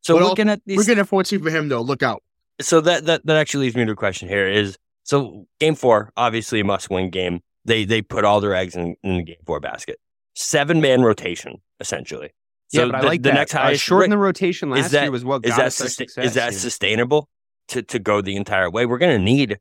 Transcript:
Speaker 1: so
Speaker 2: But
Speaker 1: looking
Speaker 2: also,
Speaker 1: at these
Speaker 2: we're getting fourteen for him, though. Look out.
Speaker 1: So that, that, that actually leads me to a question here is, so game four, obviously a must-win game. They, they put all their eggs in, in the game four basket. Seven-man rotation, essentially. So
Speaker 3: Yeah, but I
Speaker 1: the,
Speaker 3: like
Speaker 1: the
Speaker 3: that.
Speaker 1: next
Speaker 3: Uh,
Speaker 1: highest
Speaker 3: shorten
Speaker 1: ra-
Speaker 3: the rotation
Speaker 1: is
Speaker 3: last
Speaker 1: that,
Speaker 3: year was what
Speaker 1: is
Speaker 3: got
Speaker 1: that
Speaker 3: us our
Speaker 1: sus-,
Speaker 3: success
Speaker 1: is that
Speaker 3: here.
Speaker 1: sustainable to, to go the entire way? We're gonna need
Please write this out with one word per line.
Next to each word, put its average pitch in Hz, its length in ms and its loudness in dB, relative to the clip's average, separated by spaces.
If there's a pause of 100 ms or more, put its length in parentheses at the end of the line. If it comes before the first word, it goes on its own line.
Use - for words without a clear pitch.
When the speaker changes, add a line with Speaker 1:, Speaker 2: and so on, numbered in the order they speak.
Speaker 1:
so 170 160 2
Speaker 2:
But 180 60 6
Speaker 1:
looking 190 240 2
Speaker 2:
also, 208 60 2
Speaker 1:
at 208 120 -4
these 190 120 -2
Speaker 2:
we're 208 80 2
getting 208 180 4
fourteen 190 400 -2
for 160 60 0
him, 156 180 -2
though. 123 140 -2
Look 127 200 -4
out. 120 220 -2 (380)
Speaker 1:
So 165 180 4
that, 165 280 2
that, 165 180 0
that 156 100 2
actually 147 300 0
leads 117 100 -2
me 123 80 2
to 107 80 0
a 101 60 -4
question 95 320 -4
here 98 180 0
is, 98 300 0 (260)
so 113 420 -4 (140)
game 156 160 2
four, 107 400 2
obviously 113 460 -2
a - 20 0
must-win 95 460 -2
game. 90 320 -4 (240)
They, 110 180 0
they 110 180 0
put 104 220 -4
all 104 160 4
their 101 160 0
eggs 92 220 -4
in, 87 260 -6
in 92 140 -2
the 85 60 -4
game 85 120 -14 (100)
four 78 140 -6
basket. - 400 -12 (360)
Seven-man 143 680 2
rotation, 95 540 0 (260)
essentially. 73 480 -10 (400)
So 139 160 2
Speaker 3:
Yeah, - 60 -
but 131 40 -4
I 131 60 -2
Speaker 1:
the, 135 60 2
Speaker 3:
like 156 160 0
Speaker 1:
the - 60 4
Speaker 3:
that. 135 60 4
Speaker 1:
next 147 200 0
Speaker 3:
Uh, 143 40 0
Speaker 1:
highest 143 240 0
Speaker 3:
shorten 190 280 4
Speaker 1:
ra- 208 40 4
Speaker 3:
the 202 60 2
rotation 175 500 -2
Speaker 1:
is 127 120 0
Speaker 3:
last 170 80 -2
Speaker 1:
that, 143 120 4
Speaker 3:
year 147 80 -2
was 123 140 -6
what 131 200 -2
Speaker 1:
is 123 60 2
Speaker 3:
got 117 60 0
Speaker 1:
that 131 100 2
Speaker 3:
us - 140 -4
our 127 60 -4
Speaker 1:
sus-, - 100 -6
Speaker 3:
success 127 280 -8
Speaker 1:
is 113 100 -2
that 120 160 0
Speaker 3:
here. 98 80 -8
Speaker 1:
sustainable 120 680 -2 (420)
to, 127 140 -6
to - 160 -6
go 104 220 0
the 98 160 -6
entire 95 320 0
way? 113 160 0
We're 123 140 -2
gonna 156 200 4
need 107 420 2